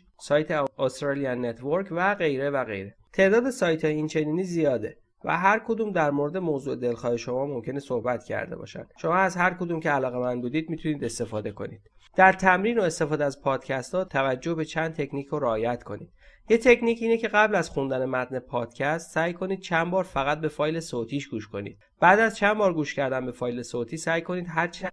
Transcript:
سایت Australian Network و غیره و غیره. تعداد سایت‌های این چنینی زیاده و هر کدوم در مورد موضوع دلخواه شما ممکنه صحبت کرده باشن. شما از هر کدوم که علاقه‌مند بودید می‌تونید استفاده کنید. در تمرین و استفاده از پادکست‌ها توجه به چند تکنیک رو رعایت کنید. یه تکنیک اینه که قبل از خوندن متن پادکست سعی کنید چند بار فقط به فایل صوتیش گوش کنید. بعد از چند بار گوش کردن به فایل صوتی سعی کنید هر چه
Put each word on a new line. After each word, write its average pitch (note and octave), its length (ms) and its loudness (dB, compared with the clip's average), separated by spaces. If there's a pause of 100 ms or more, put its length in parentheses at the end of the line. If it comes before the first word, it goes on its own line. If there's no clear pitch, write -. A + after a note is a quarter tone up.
(200)
سایت D3+ 440 2
Australian C3+ 800 -2
Network C#3 460 -2
و F3+ 240 0
غیره C#3+ 360 0
و C3+ 140 0
غیره. G2+ 320 -6 (160)
تعداد G#3+ 380 6
سایت‌های D#3+ 440 0
این D3+ 120 0
چنینی D#3 380 0
زیاده C#3+ 520 0 (280)
و D#3 140 0
هر G3+ 280 4
کدوم G#3+ 260 -2
در D#3+ 180 4
مورد D3 260 0
موضوع C#3+ 400 -2
دلخواه A#2+ 400 0
شما B2+ 300 -4
ممکنه C3+ 340 -6
صحبت A#2+ 440 -2
کرده G#2+ 320 -6
باشن. - 300 -14 (140)
شما E3 140 0
از F#3 220 2
هر F3 180 2
کدوم E3+ 260 -4
که D#3+ 100 0
علاقه‌مند B2 520 0
بودید D3+ 280 -4
می‌تونید D3+ 340 -4
استفاده G#2+ 480 -6
کنید. - 280 -10 (360)
در F#3 160 8
تمرین F#3+ 460 2
و G#3+ 40 4
استفاده D#3 420 0
از C#3+ 160 -2
پادکست‌ها C3 640 -2
توجه C3+ 500 -2
به D#3+ 100 -2
چند D#3+ 300 -4
تکنیک C#3 320 -6
رو D3+ 120 -4
رعایت A#2 440 0
کنید. - 280 -12 (380)
یه A#3 100 6
تکنیک A#3 440 4
اینه A3+ 140 2
که A3+ 120 -4
قبل G#3+ 260 4
از E3+ 160 0
خوندن C3 340 0
متن B2+ 340 -4
پادکست C3+ 760 -4
سعی E3+ 180 0
کنید F#3+ 280 -6
چند E3+ 300 0
بار F#3 140 2
فقط D3 360 -2
به D#3+ 80 -2
فایل D#3 320 -2
صوتیش C3 480 -6
گوش G#2+ 200 -8
کنید. G2+ 300 -10 (220)
بعد F#3+ 200 8
از A3 160 2
چند G#3 220 2
بار G3 160 2
گوش D3+ 200 -2
کردن C3 320 -2
به B2 60 -6
فایل B2 300 -6
صوتی A#2+ 340 -6
سعی E3 260 -2
کنید F3+ 260 -6
هر E3 180 0
چه F3+ 260 -10